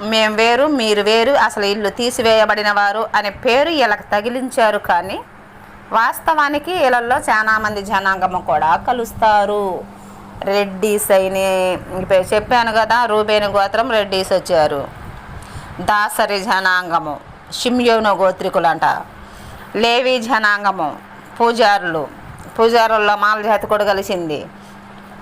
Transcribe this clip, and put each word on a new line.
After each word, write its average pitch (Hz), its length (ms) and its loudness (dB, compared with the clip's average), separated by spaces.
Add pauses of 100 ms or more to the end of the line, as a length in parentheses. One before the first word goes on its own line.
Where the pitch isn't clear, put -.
మేము 214 360 0
వేరు, 240 300 4
మీరు 220 360 0
వేరు, 226 300 2
అసలు 220 320 2
ఇల్లు 202 240 0
తీసివేయబడిన 220 840 2
వారు 202 420 0
అనే 208 160 0
పేరు 254 380 2
వీళ్ళకి 233 340 0
తగిలించారు. 226 760 0
కానీ 190 420 -2 (720)
వాస్తవానికి 285 800 0
వీళ్ళల్లో 254 440 2
చాలామంది 214 680 0
జనాంగము 190 580 0
కూడా 156 360 2
కలుస్తారు. 208 1080 0 (580)
రెడ్డిస్ 202 680 0
అయిన, 190 260 2 (640)
ఇప్పుడు 190 140 0
చెప్పాను 226 580 2
కదా, 226 320 2
రూబేను 214 420 2
గోత్రం 202 440 0
రెడ్డిస్ 196 420 0
వచ్చారు. 151 560 0 (920)
దాసరి 208 600 0
జనాంగము, 180 800 0 (320)
షిమ్యోను 233 640 2
గోత్రికులంట, 180 880 0 (760)
లేవి 240 440 2
జనాంగము, 208 760 0 (440)
పూజారులు, 202 680 2 (500)
పూజారుల్లో 220 580 4
మాల 208 260 0
జాతి 208 240 0
కూడా 208 180 0
కలిసింది. 190 640 -2 (760)